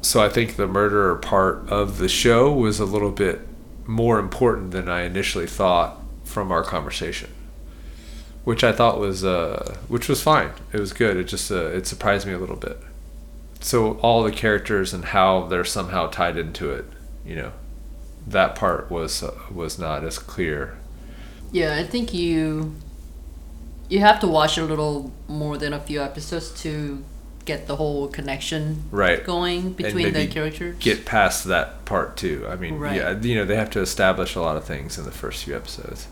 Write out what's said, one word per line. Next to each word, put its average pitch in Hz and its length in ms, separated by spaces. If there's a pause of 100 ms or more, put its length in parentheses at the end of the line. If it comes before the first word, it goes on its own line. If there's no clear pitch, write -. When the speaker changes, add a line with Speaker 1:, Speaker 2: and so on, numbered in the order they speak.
Speaker 1:
So - 220
I 104 60
think 113 260
the 101 120
murderer 101 500
part - 520
of 98 300
the 92 100
show 123 420
was 110 280
a 104 60
little 101 260
bit 95 300 (440)
more 113 340
important 98 520
than 90 180
I 87 140
initially 90 420
thought 90 560 (220)
from 95 280
our 82 120
conversation, - 640 (1120)
which 117 200
I 117 80
thought 117 280
was, 95 240
uh, 87 520 (120)
which 120 220
was 143 120
fine. 131 280 (240)
It 107 60
was 98 120
good. 104 260
It 90 80
just, 95 260
uh, 87 160
it 90 180
surprised 101 400
me 98 80
a 90 60
little - 160
bit. - 240 (800)
So 110 420
all 117 220
the 107 80
characters 101 600
and 90 120
how 95 400
they're 87 180
somehow 90 440
tied 87 280
into 80 360
it, 65 140 (380)
you - 120
know. 67 160 (760)
That 95 280
part - 360
was, 82 320
uh, - 100 (180)
was 82 280
not 76 240
as - 160
clear. 73 580 (720)
Speaker 2:
Yeah, 156 240
I 156 80
think 240 300
you, 160 640 (1120)
you 190 100
have 208 220
to 208 60
watch 156 300
a 165 60
little 151 480 (160)
more 151 300
than 147 160
a 143 60
few 147 220
episodes 151 500 (100)
to 147 420 (400)
get 147 240
the 143 80
whole 143 320
connection 151 840
Speaker 1:
Right. 92 340
Speaker 2:
going 175 420
Speaker 1:
And 185 100
Speaker 2:
between - 300
the - 120
Speaker 1:
maybe 147 120
Speaker 2:
characters. 160 480
Speaker 1:
get - 260
past 101 400
that 87 400
part - 300
too. 73 340
I 90 60
mean, 80 220
Speaker 2:
Right. - 180
Speaker 1:
yeah, 90 240
you 117 160
know, 104 100
they 101 100
have 107 160
to 107 100
establish 92 540
a 90 60
lot 78 160
of 76 60
things 69 340
in 76 80
the 60 60
first - 320
few 69 120
episodes. - 560